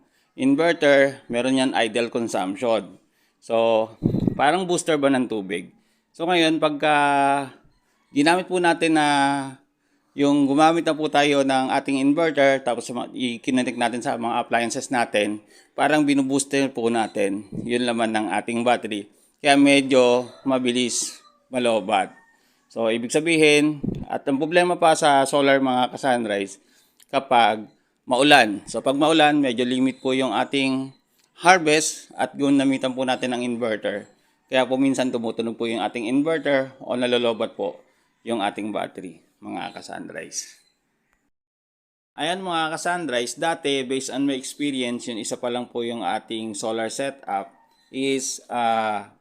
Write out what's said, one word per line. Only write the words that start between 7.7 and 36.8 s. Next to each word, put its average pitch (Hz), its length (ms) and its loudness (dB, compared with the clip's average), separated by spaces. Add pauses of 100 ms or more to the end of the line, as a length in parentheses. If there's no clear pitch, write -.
ginamit 170 320 2
po 180 140 -2
natin 165 340 2
na 151 120 2 (1080)
yung 143 320 2
gumamit 156 400 2
na 156 80 0
po 151 160 -4
tayo 143 320 4
ng 131 320 0
ating 139 240 -2
inverter, 139 640 2
tapos 117 320 -4
ma-, 107 160 -8
i-connect 123 640 -2
natin 120 240 -2
sa 123 160 -4
mga 120 240 -4
appliances 117 480 -2
natin, 107 560 0 (320)
parang 143 320 2
binubooster 139 640 0
po 113 160 -4
natin 104 560 -2 (240)
yung 120 160 0
laman 117 320 -2
ng 107 120 -2 (120)
ating 117 240 -4
battery. 110 480 -2 (320)
Kaya 143 160 6
medyo 127 720 4 (160)
mabilis 127 720 -2 (320)
malobat. 107 640 0 (560)
So, 113 160 -2
ibig 117 240 -2
sabihin, 151 720 4 (240)
at - 160 -6
ang 135 160 -2
problema 175 400 2
pa 165 160 4
sa 143 320 4
solar, 139 320 2
mga 127 320 0
ka-sunrise, 110 720 -2 (480)
kapag 113 540 2 (440)
maulan. 123 560 4
So, 113 160 -8
pag 135 160 -2
maulan, 151 400 4
medyo 127 280 0
limit 127 360 -2
po 131 160 -2
yung 127 160 -2
ating 131 560 -2 (560)
harvest 160 720 2
at - 160 -2
gunamitan 135 600 0
po 131 120 -4
natin 127 320 -2
ng 120 80 -6
inverter. 110 640 -4 (400)
Kaya 127 160 2
po 127 160 -2
minsan 131 320 0
tumutunog 113 400 -4
po 117 160 -4
yung 113 120 -4
ating 107 280 -4
inverter 139 720 0